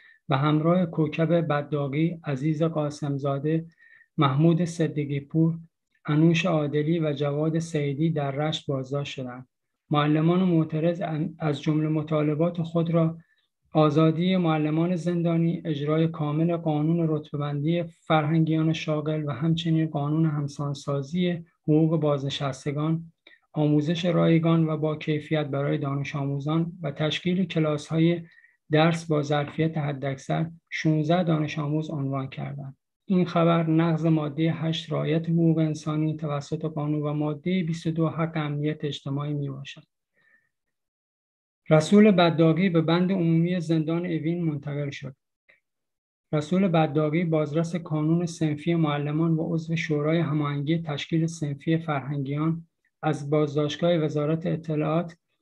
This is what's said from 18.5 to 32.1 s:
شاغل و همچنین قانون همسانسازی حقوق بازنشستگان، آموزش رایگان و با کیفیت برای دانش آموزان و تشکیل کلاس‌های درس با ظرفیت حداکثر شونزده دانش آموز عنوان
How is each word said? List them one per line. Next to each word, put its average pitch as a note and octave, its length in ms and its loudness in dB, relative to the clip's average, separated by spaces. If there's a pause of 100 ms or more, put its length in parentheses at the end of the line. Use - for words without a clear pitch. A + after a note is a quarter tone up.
شاغل D#3 540 -4
و C#3+ 40 -4
همچنین D#3+ 560 0
قانون D3+ 400 0
همسانسازی D3 1160 -4 (180)
حقوق D#3 380 4
بازنشستگان، D3 1120 -2 (400)
آموزش D3+ 520 2
رایگان E3 600 4
و D#3 100 -2
با D3+ 200 -2
کیفیت D3+ 500 -2
برای C#3+ 320 -2
دانش C#3+ 380 -4
آموزان C#3+ 560 -2 (100)
و D3 80 -4
تشکیل F3+ 540 -2
کلاس‌های D#3+ 800 0 (480)
درس D#3+ 360 4
با D3+ 160 0
ظرفیت D3+ 560 -2
حداکثر C#3+ 720 -4 (200)
شونزده D#3 520 2
دانش D#3 360 0
آموز D3+ 320 -2
عنوان C3+ 380 -4